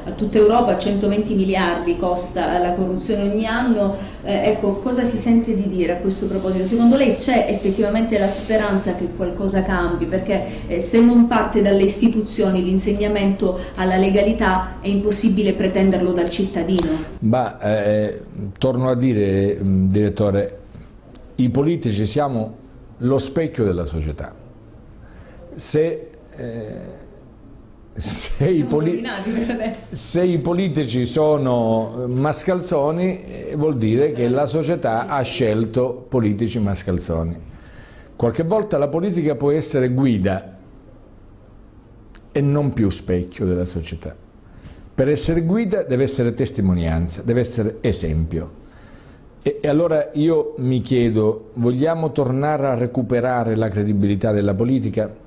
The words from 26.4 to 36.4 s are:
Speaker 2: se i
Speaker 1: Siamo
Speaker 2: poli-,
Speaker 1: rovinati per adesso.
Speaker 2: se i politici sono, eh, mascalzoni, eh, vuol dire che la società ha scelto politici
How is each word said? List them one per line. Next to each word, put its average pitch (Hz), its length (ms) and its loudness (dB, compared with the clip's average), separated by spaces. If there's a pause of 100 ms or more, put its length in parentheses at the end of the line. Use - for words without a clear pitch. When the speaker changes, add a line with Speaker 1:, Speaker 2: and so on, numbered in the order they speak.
Speaker 2:
se - 560 -2
i 185 60 2
Speaker 1:
Siamo 143 140 0
Speaker 2:
poli-, 156 220 0
Speaker 1:
rovinati 220 400 -6
per 233 200 -2
adesso. 220 440 -8
Speaker 2:
se 175 300 -2
i 175 140 2
politici 143 680 0
sono, 123 960 0
eh, 123 60 -4
mascalzoni, 160 1120 0
eh, - 340 -12
vuol 151 200 0
dire 117 340 2
che 120 180 0
la 135 180 2
società 143 600 0
ha 139 160 -2
scelto 113 880 0
politici 110 500 0